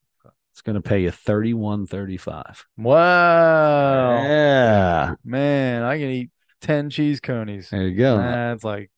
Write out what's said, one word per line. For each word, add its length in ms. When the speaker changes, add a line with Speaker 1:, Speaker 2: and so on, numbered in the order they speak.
Speaker 1:
Okay. 100
Speaker 2:
It's 100
gonna 200
pay 200
you 80
thirty-one 760
thirty-five. 800
Speaker 1:
Wow. 1500
Speaker 2:
Yeah. 920
Speaker 1:
Man, 580
I 160
can 120
eat 200
ten 300
cheese 300
conies. 500
Speaker 2:
There 160
you 100
go. 220
Speaker 1:
That's 460
like, 340